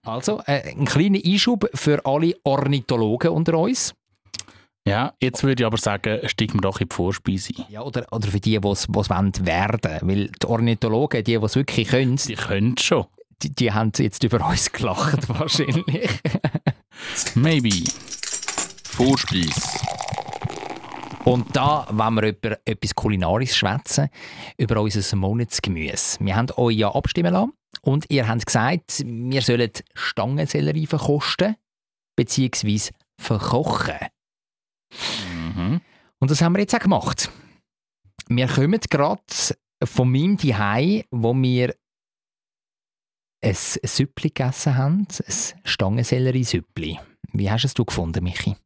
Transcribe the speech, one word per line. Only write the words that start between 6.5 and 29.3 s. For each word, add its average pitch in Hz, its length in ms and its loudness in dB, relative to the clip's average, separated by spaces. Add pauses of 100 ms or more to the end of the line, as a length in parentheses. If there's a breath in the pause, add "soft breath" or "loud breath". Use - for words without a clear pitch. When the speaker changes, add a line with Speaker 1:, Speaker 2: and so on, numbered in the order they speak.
Speaker 2:
wir 95 60 2
doch 95 200 -2
in 92 80 -2
die - 40 -6
Vorspeise 95 640 -2
ein. - 120 -12
Speaker 1:
Ja, 107 140 -14
oder, 127 280 -6
oder 107 160 -2
für 98 140 0
die, 107 200 2
wo's, 101 280 0
wo's 104 200 0
wollen 95 220 2 (140)
werden. 87 560 0
Weil 98 260 0
die - 180 -6
Ornithologen, 117 760 0
die, 113 180 2
wo's 107 140 0
wirklich 120 320 2
können, 127 300 2
Speaker 2:
Die 113 180 -4
können 107 420 0
schon. - 280 2 (360)
Speaker 1:
die, 147 140 -6
die 117 160 0
haben 107 240 2
jetzt - 300 0
über 110 200 2
uns - 280 2
gelacht, 143 560 0
<laughs> - 0 -
wahrscheinlich. 156 800 0 (1300 loud breath)
Speaker 2:
Maybe. 117 500 4 (1000)
Speaker 3:
Vorspeise. 104 760 0 (1600)
Speaker 1:
Und 123 320 2
da, 143 340 2
wenn 110 260 2
wir 107 80 4
über 107 420 -2
etwas - 280 -4
Kulinarisches 104 640 0
schwätzen, 139 540 0 (480 loud breath)
über 110 240 0
unser 104 340 0
Monatsgemüse. 95 1040 -2
Wir 98 160 0
haben 117 220 2
euch 117 180 4
ja 107 180 2
abstimmen 170 380 0
lassen 208 220 2 (300)
und 143 260 2
ihr 131 180 2
habt 113 180 0
gesagt, 135 600 0
wir 123 360 -2